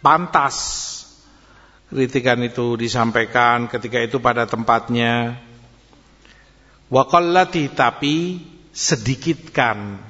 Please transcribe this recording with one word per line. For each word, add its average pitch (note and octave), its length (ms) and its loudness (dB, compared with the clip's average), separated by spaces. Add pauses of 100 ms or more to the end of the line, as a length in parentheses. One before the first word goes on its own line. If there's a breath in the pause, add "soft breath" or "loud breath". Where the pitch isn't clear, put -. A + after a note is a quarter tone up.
pantas D3+ 560 2 (1400 soft breath)
kritikan B2+ 480 0
itu A#2+ 400 -2
disampaikan A#2 880 2
ketika A#2 320 -4
itu A#2 240 -2
pada A#2 240 2
tempatnya. A#2 880 0 (1500 soft breath)
Wa C3 160 4
qallati, F3 640 2
tapi D#3 720 0 (320)
sedikitkan. A2+ 1400 -2